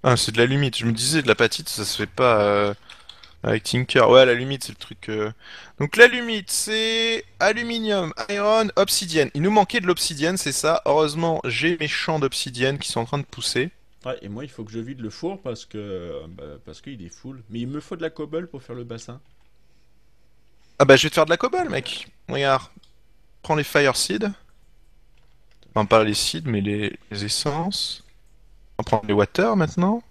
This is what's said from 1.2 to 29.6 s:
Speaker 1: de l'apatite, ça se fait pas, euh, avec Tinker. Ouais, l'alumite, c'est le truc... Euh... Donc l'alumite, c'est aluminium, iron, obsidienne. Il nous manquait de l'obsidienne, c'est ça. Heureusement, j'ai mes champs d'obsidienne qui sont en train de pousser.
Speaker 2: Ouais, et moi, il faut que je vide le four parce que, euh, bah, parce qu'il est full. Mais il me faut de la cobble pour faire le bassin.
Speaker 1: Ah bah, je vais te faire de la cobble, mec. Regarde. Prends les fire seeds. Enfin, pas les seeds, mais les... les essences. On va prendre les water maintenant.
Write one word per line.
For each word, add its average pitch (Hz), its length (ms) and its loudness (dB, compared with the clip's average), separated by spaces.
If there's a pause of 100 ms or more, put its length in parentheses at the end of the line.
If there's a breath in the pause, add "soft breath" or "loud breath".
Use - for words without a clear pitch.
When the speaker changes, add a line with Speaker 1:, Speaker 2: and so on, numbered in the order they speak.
Speaker 1:
de 117 60 -2
l'apatite, 113 400 2
ça 107 160 -8
se - 120 -6
fait 104 100 -4
pas, 117 340 2
euh, 104 340 2 (680 loud breath)
avec 110 220 0
Tinker. 123 460 4
Ouais, 131 140 12
l'alumite, 127 400 0
c'est 107 80 -14
le - 60 -20
truc... - 300 -16
Euh... 107 240 -4 (480 loud breath)
Donc 147 160 -2
l'alumite, 233 540 4
c'est 226 760 -2 (160)
aluminium, 214 720 0 (180)
iron, 208 460 2
obsidienne. 165 580 2
Il 143 80 -2
nous 190 80 2
manquait 214 300 4
de 180 60 -4
l'obsidienne, 170 500 0
c'est 143 160 -2
ça. 156 340 0
Heureusement, 156 580 2
j'ai 139 340 0
mes 151 100 -4
champs - 300 -2
d'obsidienne 135 600 -2
qui - 120 -8
sont 123 100 -4
en 117 60 -2
train 143 120 -4
de 139 60 -4
pousser. - 460 -4 (340)
Speaker 2:
Ouais, 131 180 -6
et 101 60 -12
moi, 110 160 -10
il 135 60 -16
faut - 140 -14
que 110 80 -16
je 113 60 -8
vide 127 220 -10
le 107 100 -8
four 185 320 -8
parce - 240 -10
que, - 120 -14
euh, 87 500 -10
bah, 85 160 -18 (200)
parce 78 160 -20
qu'il 131 240 -16
est 85 100 -16
full. 131 360 -18
Mais 117 100 -8
il 120 80 -6
me 147 120 -8
faut 180 160 -14
de 165 60 -10
la 160 80 -4
cobble 160 380 -8
pour 135 140 -16
faire - 140 -14
le 123 80 -12
bassin. 120 360 -16 (1600)
Speaker 1:
Ah 139 60 8
bah, 135 120 6
je 135 80 2
vais 156 60 -2
te - 40 -14
faire 156 100 4
de 151 60 -4
la 170 60 2
cobble, 339 340 -2
mec. - 380 -8 (200)
Regarde. 135 400 0 (720)
Prends 151 140 -2
les 147 80 0
fire 143 320 2
seeds. 202 340 -2 (1400)
Enfin, 104 120 2
pas 110 180 8
les 104 100 0
seeds, - 320 -4
mais 110 140 0
les... 104 380 -2 (120)
les 101 140 -8
essences. 151 800 -4 (720)
On - 40 -6
va - 20 -4
prendre 107 220 0
les 104 60 0
water 185 440 2
maintenant. 185 540 2